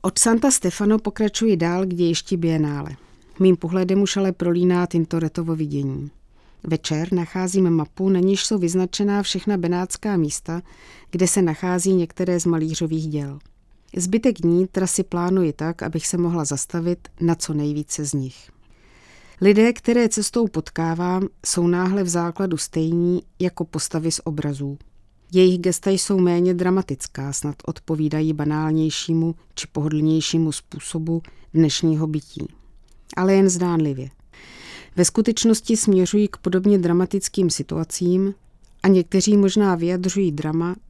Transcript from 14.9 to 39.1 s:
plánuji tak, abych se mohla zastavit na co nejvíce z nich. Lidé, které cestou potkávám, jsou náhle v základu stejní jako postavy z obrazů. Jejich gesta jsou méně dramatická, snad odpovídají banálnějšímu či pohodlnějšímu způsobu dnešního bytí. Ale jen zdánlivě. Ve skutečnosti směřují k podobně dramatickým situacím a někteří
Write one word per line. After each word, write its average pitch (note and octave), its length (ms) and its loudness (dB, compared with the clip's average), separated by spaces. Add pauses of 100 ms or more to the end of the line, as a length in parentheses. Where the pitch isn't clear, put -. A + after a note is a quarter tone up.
plánuji F3 500 0
tak, D#3+ 300 -6
abych D#3+ 240 -6
se F3 100 -4
mohla E3+ 280 0
zastavit E3+ 640 -4 (120)
na E3+ 160 2
co D#3+ 180 -6
nejvíce D3 520 -4
z C#3+ 80 -6
nich. C3 380 -8 (920)
Lidé, G#3+ 320 6
které A#3 360 0
cestou A3 380 -2
potkávám, E3+ 800 -2 (180)
jsou E3+ 220 0
náhle F#3 360 0
v F3+ 60 -2
základu E3+ 480 -2
stejní E3+ 680 0 (160)
jako F3+ 260 -2
postavy D#3+ 460 -4
z - 120 -6
obrazů. C#3+ 540 -6 (560)
Jejich F#3 260 6
gesta F3+ 300 -2
jsou F#3+ 300 0
méně F3+ 340 4
dramatická, F3 800 -4
snad D3 220 -6 (100)
odpovídají D#3 680 -2
banálnějšímu D#3 1000 -2 (200)
či - 160 -12
pohodlnějšímu D#3 800 0
způsobu D#3+ 680 -6 (320)
dnešního D#3 540 2
bytí. D3+ 400 -8 (720)
Ale F#3+ 160 4
jen G3 160 6
zdánlivě. D#3+ 600 -2 (840)
Ve F3+ 100 4
skutečnosti A3+ 720 2
směřují G3+ 500 2
k - 100 -8
podobně F#3+ 400 2
dramatickým F3+ 720 0
situacím F3+ 840 -2 (500)
a F#3 40 4
někteří F#3+ 500 4